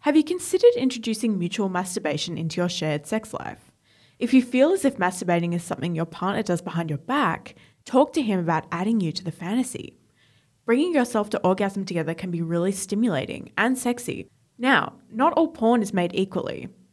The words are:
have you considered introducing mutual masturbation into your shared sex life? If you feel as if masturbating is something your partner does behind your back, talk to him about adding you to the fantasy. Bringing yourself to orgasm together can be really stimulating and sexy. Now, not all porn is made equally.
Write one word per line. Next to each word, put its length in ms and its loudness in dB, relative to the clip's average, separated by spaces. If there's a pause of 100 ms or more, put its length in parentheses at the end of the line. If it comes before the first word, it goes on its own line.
have 160 4
you 80 6
considered 520 4
introducing 600 0
mutual 300 -2
masturbation 680 -4
into 240 -4
your 80 2
shared 380 -2
sex 260 -4
life? 380 -12 (480)
If 160 0
you 80 8
feel 300 4
as 120 0
if 120 2
masturbating 580 0
is 80 -2
something 320 -4
your 120 -2
partner 360 -4
does 180 0
behind 300 -4
your 80 -4
back, 560 -2 (300)
talk 300 4
to 80 0
him 180 0
about 320 0
adding 280 0
you 120 -2
to 100 -8
the 80 -6
fantasy. 680 -6 (680)
Bringing 280 2
yourself 360 2
to 100 -2
orgasm 440 0
together 300 -2
can 160 -8
be 120 -2
really 280 0
stimulating 880 -2
and 180 2
sexy. 520 -4 (280)
Now, 380 2 (160)
not 220 2
all 160 2
porn 340 2
is 100 -4
made 220 0
equally. 540 -4 (240)